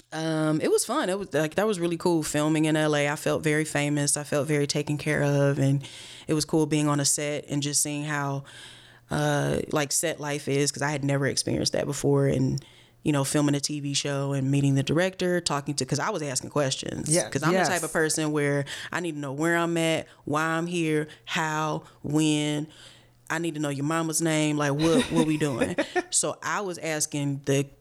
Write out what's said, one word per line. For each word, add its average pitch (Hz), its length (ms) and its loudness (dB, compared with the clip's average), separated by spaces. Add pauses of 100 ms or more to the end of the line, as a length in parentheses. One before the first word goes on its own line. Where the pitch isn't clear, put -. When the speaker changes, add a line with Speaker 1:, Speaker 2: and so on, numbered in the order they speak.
(120)
Speaker 1:
um, 156 500 0
it - 100 2
was - 140 2
fun. 247 240 0
It 196 100 0
was, 196 140 -10
like, 151 220 2
that 202 120 2
was 202 120 0
really 170 180 -2
cool 170 260 2
filming 151 420 2
in 156 100 2
L 156 200 2
A. 147 120 2
I 147 80 -2
felt 151 280 -2
very 151 220 2
famous. 147 520 0
I 147 60 -6
felt 143 240 0
very 147 200 2
taken 147 300 -2
care 143 260 0
of, 143 360 2
and 139 240 4 (440)
it 160 60 0
was 151 120 0
cool 156 200 2
being 151 220 2
on 147 120 2
a 139 60 0
set 147 420 -2
and 143 140 -2
just 143 220 0
seeing 147 220 -4
how, 143 380 -2 (680)
uh, 147 480 2 (120)
like, 147 200 0
set - 280 -2
life 147 280 -4
is, 139 240 2
'cause 123 100 -6
I 143 80 0
had 143 140 -2
never 139 240 2
experienced - 460 -2
that - 120 0
before. 139 420 2
And, 135 360 0 (400)
you 160 80 0
know, 139 120 2
filming 147 300 2
a 143 60 0
T 147 200 -4
V 143 140 -4
show 139 400 -2
and 135 160 0
meeting 139 260 4
the 139 80 4
director, 180 560 2
talking 147 360 -4
to, 131 100 -2
'cause 151 140 -2
I 151 100 -2
was 180 140 -4
asking 127 260 -6
questions. - 600 -2
Speaker 2:
Yeah. 160 200 2
Speaker 1:
'Cause 135 140 -4
I'm 160 80 2
the 185 80 4
Speaker 2:
Yes. 170 100 2
Speaker 1:
type 165 140 0
of 156 100 -6
person 156 380 0
where 143 340 0 (260)
I - 80 -4
need 170 140 -4
to 147 60 -8
know 143 140 -8
where 165 220 0
I'm 170 220 0
at, 165 300 0 (160)
why 147 200 0
I'm 165 240 0
here, 156 400 0 (180)
how, 156 580 -2 (180)
when. 151 680 0 (600)
I 160 120 -4
need 165 160 -4
to 151 40 -6
know 151 100 0
your 139 160 -4
mama's 160 360 -2
name. 151 340 2
Like, 147 180 2
what, 160 380 2
what 160 160 4
we 156 100 0
doing? 151 440 0
Speaker 2:
<laughs> 302 40 0 (260)
Speaker 1:
So - 320 -2
I 170 180 -4
was 180 160 -6
asking 147 680 -2
the, 139 200 2 (160)